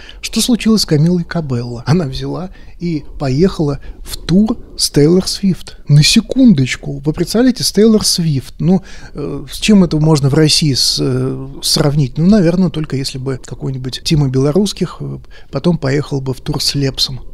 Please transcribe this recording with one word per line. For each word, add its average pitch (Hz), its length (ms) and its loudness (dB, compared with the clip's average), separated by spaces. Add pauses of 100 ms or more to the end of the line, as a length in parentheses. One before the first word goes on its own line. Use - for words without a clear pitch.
(200)
Что - 220 -4
случилось 220 400 2
с - 40 -2
Камилой 165 380 2
Кабелло? 120 640 -6
Она 160 180 2
взяла 139 440 -8 (320)
и 170 240 -4 (120)
поехала 143 640 0 (200)
в - 180 -12
тур 208 400 2 (200)
с - 120 -2
Тейлор 165 380 4
Свифт. - 500 -4 (100)
На 147 160 6
секундочку, 151 1040 2
вы 151 80 0
представляете, 226 500 0
с - 80 -2
Тейлор 214 320 4
Свифт. 156 560 -2
Ну, 170 220 2 (320)
э, 139 360 -10
с - 100 -12
чем 202 240 6
это 156 140 0
можно 151 320 4
в 131 40 2
России 151 400 4
с, - 260 0
э, 131 480 -2 (140)
сравнить? 147 560 0
Ну, 156 80 2
наверное, 185 440 4
только 151 280 -4
если 135 220 -6
бы 131 260 -6
какой-нибудь 131 580 -8
Тима 147 240 2
Белорусских, 147 720 0
э, 135 200 -10 (320)
потом 156 260 0
поехал 139 420 -2
бы 135 140 -4
в - 80 -12
тур 147 200 -6
с - 120 -2
Лепсом. 135 480 -2 (120)